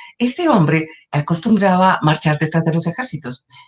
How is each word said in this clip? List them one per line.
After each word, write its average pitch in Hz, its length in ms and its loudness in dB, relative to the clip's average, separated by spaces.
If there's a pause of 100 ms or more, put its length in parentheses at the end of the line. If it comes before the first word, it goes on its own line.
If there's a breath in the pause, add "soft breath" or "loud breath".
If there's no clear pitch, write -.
(180 loud breath)
Este 302 320 0
hombre 160 380 2 (240 loud breath)
acostumbraba 185 920 2
marchar 156 380 0
detrás 156 260 0
de 160 80 0
los 165 140 -2
ejércitos. 165 580 -10 (220 loud breath)